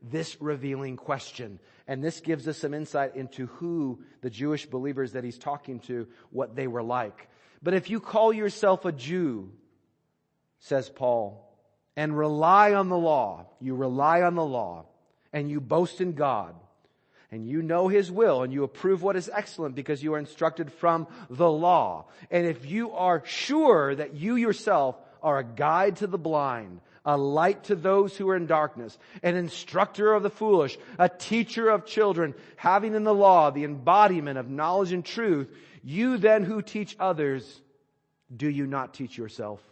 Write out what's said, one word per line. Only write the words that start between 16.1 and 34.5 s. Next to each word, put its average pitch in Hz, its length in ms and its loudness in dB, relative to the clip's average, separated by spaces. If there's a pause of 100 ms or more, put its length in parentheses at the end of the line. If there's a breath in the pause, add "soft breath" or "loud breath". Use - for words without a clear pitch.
God, 120 420 -2 (760 soft breath)
and 113 180 -10
you 151 120 -2
know 170 280 2
his 190 240 2
will, 180 300 4
and 127 100 -4
you 139 120 -2
approve 175 380 0
what 196 140 0
is 180 160 -6
excellent 165 420 -8
because 139 280 -6
you 156 120 -2
are 151 40 -4
instructed 160 540 -4
from 165 360 0 (200 loud breath)
the 160 220 4
law. 151 560 2 (240 loud breath)
And 175 160 2
if 135 180 -4
you 214 280 -4
are 175 340 2
sure 226 680 4
that 147 200 -8
you 196 220 -2
yourself 190 600 2 (260 loud breath)
are 147 160 2
a 131 60 -4
guide 160 520 0
to 208 100 -4
the 185 120 -4
blind, 131 640 -4 (240 soft breath)
a 147 120 2
light 156 480 0
to 208 100 0
those 190 420 0
who 190 120 -4
are 190 80 2
in 170 100 -2
darkness, 147 500 -2 (260 loud breath)
an 175 120 0
instructor 190 800 0
of 208 100 4
the 196 80 0
foolish, 185 480 2 (200 loud breath)
a 180 100 6
teacher 226 600 -2
of 214 160 2
children, 170 500 0 (220 loud breath)
having 202 380 2
in 214 100 0
the 214 100 4
law 185 360 8
the 143 140 -4
embodiment 147 760 4
of 123 100 -8
knowledge 170 440 -2